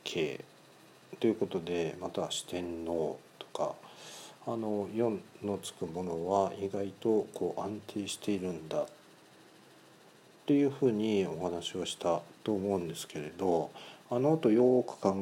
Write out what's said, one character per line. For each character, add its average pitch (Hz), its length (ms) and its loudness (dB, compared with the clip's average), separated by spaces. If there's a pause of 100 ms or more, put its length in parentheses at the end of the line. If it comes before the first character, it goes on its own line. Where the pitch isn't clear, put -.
形 - 400 -4 (760)
と - 80 2
い 113 40 6
う 104 40 4
こ - 120 -2
と 90 140 -2
で、 85 400 -2
ま 90 100 -6
た 92 120 -4
は 85 80 -4
四 - 160 -6
天 87 400 -6
王 80 320 -2 (200)
と - 80 -12
か、 - 280 -4 (720)
あ 117 100 -4
の、 104 380 -2
四 110 260 0 (220)
の 101 200 -2
つ - 120 -12
く 92 120 -8
も 85 180 -6
の 85 260 -2
は 98 240 4
意 98 140 -4
外 98 200 -4 (120)
と 110 340 4
こ 87 240 -2
う - 20 -2
安 104 260 -4
定 101 220 -6
し - 80 -6
て - 160 -2
い 101 60 0
る 92 140 -2
ん 80 160 -8
だ 76 140 -2
っ 71 40 -2 (1600)
て 147 80 6
い 143 100 6
う 139 60 4
ふ 139 160 2
う 123 40 6
に 104 360 4
お 80 180 -4
話 87 320 -4
を 90 80 -2
し - 140 -6
た 87 240 2 (220)
と 110 100 0
思 98 220 0
う 90 40 0
ん 85 80 -4
で 82 80 -8
す - 100 -10
け - 120 -10
れ 73 180 -6
ど、 87 340 2 (400)
あ 123 80 0
の 143 140 4
後 160 180 4
よ 123 320 8
ー - 40 -2
く - 120 -10
考 98 240 2